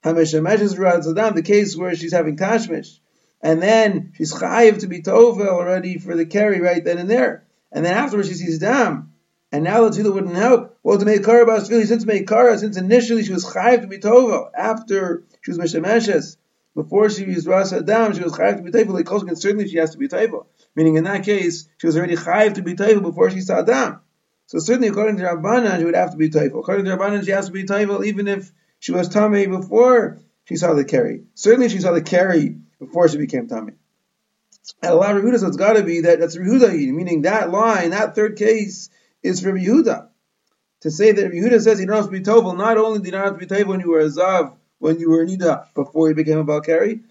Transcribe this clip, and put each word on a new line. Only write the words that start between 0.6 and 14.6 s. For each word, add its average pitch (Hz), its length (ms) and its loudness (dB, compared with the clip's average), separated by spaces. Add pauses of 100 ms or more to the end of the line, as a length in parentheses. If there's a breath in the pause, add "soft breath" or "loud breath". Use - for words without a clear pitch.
Ruach 175 340 0
Adam, 208 240 0
the 165 80 -2
case 202 340 0
where 175 180 -4
she's 160 180 -8
having 156 240 0
Tashmish, 185 640 -4 (440)
and 160 200 0
then 214 540 2
she's 156 160 -6
Chayiv 208 480 4
to 185 60 -8
be 175 160 -10
Tova 208 460 4
already 180 500 -2
for 170 180 -8
the 165 100 -2
Keri 196 340 0
right 170 240 0
then 175 140 -2
and 180 120 -6
there, 247 340 0 (280)
and 156 120 -4
then 175 100 0
afterwards 208 340 -2
she 180 60 -8
sees 165 240 -6
Dam, 202 540 -2 (380)
and 147 140 -4
now 220 240 2
the - 20 0
Tefillah 208 220 -2
wouldn't 185 240 -4
help. 233 460 0
Well, 202 160 2
to 190 60 0
make 208 200 2
Kara 233 220 6
Bas 214 220 0
Tefillah, 220 180 2
since 220 180 0 (240)
Kara, 226 300 4
since 208 180 -6
initially 226 460 2
she 190 100 -4
was 175 120 -4
Chayiv 226 380 0
to 202 40 -14
be 190 120 -14
Tova, 214 580 2
after 196 680 -4 (180)